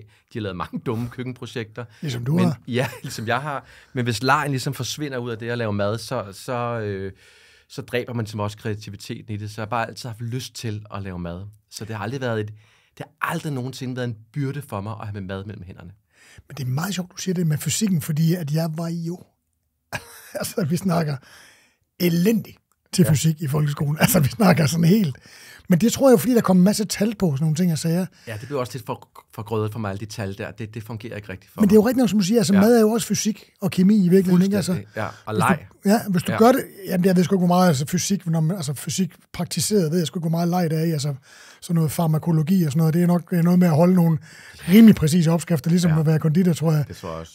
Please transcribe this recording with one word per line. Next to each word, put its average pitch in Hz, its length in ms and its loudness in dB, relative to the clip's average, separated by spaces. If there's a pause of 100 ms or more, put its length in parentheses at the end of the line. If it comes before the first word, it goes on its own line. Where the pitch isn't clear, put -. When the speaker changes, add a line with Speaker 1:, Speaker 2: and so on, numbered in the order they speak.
(340)
Speaker 1:
De 120 60 -8
har - 20 -6
lavet 95 140 -6
mange 85 240 -8
dumme 120 320 -6
køkkenprojekter. 123 720 -12 (160)
Speaker 2:
Ligesom 120 240 -8
du 139 100 -2
Speaker 1:
Men, 180 100 4
Speaker 2:
har. 160 220 -2
Speaker 1:
ja, 123 280 -2
<laughs> - 80 -20
ligesom 120 240 -10
jeg 120 140 0
har. 143 240 -8 (280)
Men 127 100 -2
hvis 117 200 -4
legen 147 280 2
ligesom 131 220 -4
forsvinder 131 440 -8
ud 120 140 -6
af 113 60 -8
det 117 120 -8
at 120 80 -4
lave 110 160 -2
mad, 101 240 0
så, 110 340 -8
så, 120 480 -6
øh, 98 320 -8 (580)
så - 120 -14
dræber 120 320 -6
man 117 120 -2
ligesom 107 140 -8
også 104 180 -4
kreativiteten 107 760 -10
i 104 40 -8
det. 107 140 -10
Så 110 100 -10
jeg 110 40 -8
har 104 40 -10
bare 117 180 -2
altid 113 220 -12
haft 110 120 -12
lyst 120 340 -10
til 107 380 -10
at 98 100 -10
lave 92 160 -10
mad. 87 220 -10 (300)
Så - 140 -14
det 107 100 -10
har 101 80 -8
aldrig 123 180 -6
været 117 180 -2
et, 104 80 -4 (500)
det - 80 -14
har - 260 -8
aldrig 165 220 -8
nogensinde 127 420 -10
været 123 120 -6
en 117 80 -8 (180)
byrde 139 280 -8
for 104 200 -10
mig 107 200 -10
at 110 60 -14
have 104 60 -10
med 101 80 -10
mad 95 240 -10
mellem 98 180 -14
hænderne. 87 280 -20 (560)
Speaker 2:
Men 135 100 -18
det 143 60 -8
er 123 60 -8
meget 160 240 -6
sjovt, 180 180 -10
du - 60 -20
siger 185 180 -6
det 175 120 -2
med 151 100 -2
fysikken, 185 440 -2
fordi 160 320 0
at 165 200 -6
jeg 165 240 -2
var 170 100 -6
jo, 170 320 -8 (760)
<laughs> - 460 -14
altså - 260 -4
vi 156 120 -2
snakker 165 400 -2 (840)
elendig 175 560 0 (380)
til 185 100 6
Speaker 1:
Ja. 147 80 2
Speaker 2:
fysik 156 300 2
i 165 60 -4
folkeskolen. 147 520 -2
<laughs> - 20 -2
Altså, - 180 4
vi 139 100 2
snakker 175 360 4
sådan 165 200 0
helt. 170 300 4 (560)
Men 175 80 4
det 226 140 2
tror 269 160 4
jeg - 40 8
jo, 240 40 8
fordi 233 160 2
der 226 80 4
kom 190 160 4
en 180 60 6
masse 208 220 2
tal 208 300 -2
på, 202 160 -2
sådan 135 120 -2
nogle 156 120 0
ting, 175 140 0
jeg 160 80 0
sagde. 170 300 -2 (200)
Speaker 1:
Ja, 117 60 -8
det 110 140 -12
blev 139 120 -4
også 123 140 -6
lidt 123 120 -10
for, - 240 -10 (240)
for 113 100 -10
grødet 107 280 -2
for 113 80 -10
mig, 107 100 -4
alle 98 100 -6
de 113 60 -12
tal 101 320 -8
der. 90 140 -10
Det, 110 220 -14
det 110 100 -12
fungerer 110 320 -12
ikke 104 140 -12
rigtigt - 240 -14
for - 80 -2
Speaker 2:
Men 208 80 4
det 202 40 2
er 214 40 10
jo 214 40 8
Speaker 1:
mig. 202 60 4
Speaker 2:
rigtigt 254 140 0
nok, 226 80 2
som 202 100 0
du 196 60 0
siger, 226 140 2
altså 185 140 2
Speaker 1:
Ja. 196 80 6
Speaker 2:
mad 233 140 6
er 233 60 6
jo 214 100 4
også 226 160 -4
fysik - 360 -4 (180)
og 190 100 -2
kemi 190 240 4 (100)
i 175 40 4
virkeligheden, 180 320 6
ikke? 196 140 0
Altså, 180 180 -2
Speaker 1:
Fuldstændig, - 240 -8
ja. 107 80 -4 (200)
Og 107 80 -8
Speaker 2:
hvis 107 100 0
du 117 60 2
Speaker 1:
leg. 147 160 0 (200)
Speaker 2:
Ja, 208 140 4 (100)
hvis 180 140 0
du - 80 -6
Speaker 1:
Ja. 113 60 -2
Speaker 2:
gør 226 140 8
det, 262 120 2 (240)
jamen, 185 180 0
jeg 190 100 4
ved 180 80 4
sgu 185 120 0
ikke, 190 40 2
hvor 175 160 2
meget, 185 120 6
altså, 151 180 2
fysik, 180 420 -4
når 165 120 0
man, 160 180 0
altså, 151 160 -6
fysik 156 400 -4 (200)
praktiseret, 175 580 -2
ved 170 60 0
jeg 170 100 0
sgu - 120 -8
ikke, 165 100 -2
hvor 165 80 -2
meget 170 100 0
leg 175 220 0
der 160 100 -2
er 156 60 0
i, 170 60 0
altså, 147 220 -2 (480)
sådan 175 140 -4
noget 160 160 2
farmakologi 160 720 2
og 151 80 -2
sådan 156 80 0
noget, 160 140 4
det 175 100 2
er 175 40 4
nok, 175 160 2 (100)
øh, 170 100 2
noget 180 160 4
med 180 80 6
at 165 80 4
holde 175 180 6
nogle 165 240 4 (520)
rimelig 214 260 12
præcise 156 360 2
opskrifter, 165 380 0
ligesom 175 220 4
Speaker 1:
Ja. 156 80 4
Speaker 2:
at 151 60 2
være 156 140 4
konditor, 165 340 2
tror 156 180 0
jeg. 151 160 2
Speaker 1:
Det - 80 -12
tror - 140 -12
jeg 82 100 -8
også. 82 160 -14